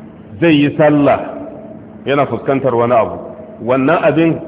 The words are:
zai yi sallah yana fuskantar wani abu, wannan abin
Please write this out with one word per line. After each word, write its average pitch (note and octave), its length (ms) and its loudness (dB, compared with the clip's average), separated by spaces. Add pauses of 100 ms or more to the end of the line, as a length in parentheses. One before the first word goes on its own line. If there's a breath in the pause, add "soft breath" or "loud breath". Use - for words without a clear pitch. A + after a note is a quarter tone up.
(420)
zai E3 140 4
yi C#3+ 220 2
sallah D3 420 4 (840)
yana C#3 200 0
fuskantar B2+ 500 -2
wani A#2 180 2
abu, G2+ 240 0 (480)
wannan C3+ 380 0
abin D#3+ 320 2 (120)